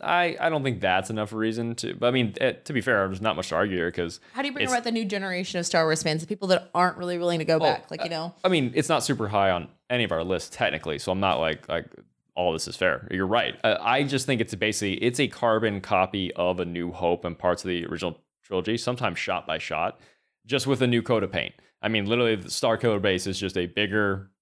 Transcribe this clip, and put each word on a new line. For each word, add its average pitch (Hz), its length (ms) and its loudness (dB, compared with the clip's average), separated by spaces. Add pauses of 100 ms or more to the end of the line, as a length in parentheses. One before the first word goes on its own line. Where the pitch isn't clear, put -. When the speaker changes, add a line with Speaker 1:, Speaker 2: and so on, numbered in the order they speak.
Speaker 1:
I, 175 380 2
I - 100 0
don't 151 140 0
think 123 160 0
that's 95 300 2
enough 110 240 -4
reason 113 420 -2
to, - 200 -6
but 120 120 0
I 123 40 6
mean, 123 280 2
eh, 131 140 2
to - 200 -12
be 131 60 2
fair, 104 280 2
there's 95 140 -6
not 107 140 0
much 87 140 -4
to 80 60 -2
argue 92 200 2
here 85 160 0
'cause 85 300 -6 (120)
Speaker 2:
How 254 80 -4
do 277 60 -2
you 277 60 -6
bring 262 100 -2
Speaker 1:
it's 254 80 0
Speaker 2:
about 240 140 0
the 240 80 -2
new 226 100 -2
generation 190 560 -4
of 170 60 -4
Star 165 180 2
Wars 156 200 2
fans, 160 180 0
the 165 60 -12
people 202 220 -6
that 180 240 4
aren't 180 240 2
really 180 200 -4
willing 170 220 2
to 156 60 -2
go 160 120 4
Speaker 1:
Well, 156 160 4
Speaker 2:
back? - 180 -6
Like, 151 100 -8
you - 40 -2
Speaker 1:
uh, 175 40 -6
Speaker 2:
know? 165 260 -6 (100)
Speaker 1:
I - 40 6
mean, 143 260 4
it's 151 120 2
not 151 160 2
super 113 240 0
high 98 220 4
on 87 180 0 (220)
any 123 160 2
of 92 80 -4
our 82 100 0
lists, 90 320 -2
technically, 78 440 -2
so - 120 -4
I'm 92 80 0
not 95 200 2
like, 80 280 -2
like, 82 200 -4 (480)
all 87 180 2
this 80 140 -6
is - 100 -10
fair. 85 340 0
You're 92 160 0
right. 101 360 0
Uh, 110 180 4
I 127 220 2
just 135 220 -2
think 131 160 0
it's - 140 -2
basically, 104 480 0
it's 120 160 2
a 135 80 2
carbon 110 540 0
copy 92 520 0
of 90 280 0
A 90 40 0
New 87 260 -4
Hope 85 340 0
and 85 120 -6
parts 87 260 0
of 92 60 -4
the 87 180 -2
original 87 340 -6 (220)
trilogy, 101 340 -2
sometimes 123 420 -2
shot 90 280 -4
by 80 100 -2
shot, 80 420 -4 (460)
just 123 220 -2
with 131 140 2
a 127 60 4
new 120 140 4
coat 113 220 0
of 95 80 -4
paint. 67 220 -4 (280)
I 104 80 -4
mean, 107 160 0
literally, 117 320 2
the 92 120 -12
Star 113 280 0
Killer 110 220 0
Base 92 280 0
is 92 120 -4
just 95 180 -4
a 90 100 0
bigger 101 640 -2 (100)